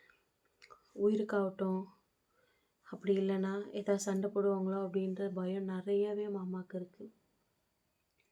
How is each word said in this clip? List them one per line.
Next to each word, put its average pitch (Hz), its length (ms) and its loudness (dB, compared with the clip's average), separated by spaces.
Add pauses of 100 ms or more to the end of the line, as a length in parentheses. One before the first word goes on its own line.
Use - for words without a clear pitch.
(960)
உயிருக்காகட்டும், 202 880 2 (1040)
அப்படி - 300 0
இல்லைன்னா 190 360 2 (180)
ஏதாவது 202 320 0
சண்டை 196 260 0
போடுவாங்களோ 196 500 2
அப்படின்ற 190 540 0
பயம் 185 360 -2
நிறையாவே 202 600 0
மாமாக்கு 185 480 -4
இருக்கு. 180 280 -10 (1300)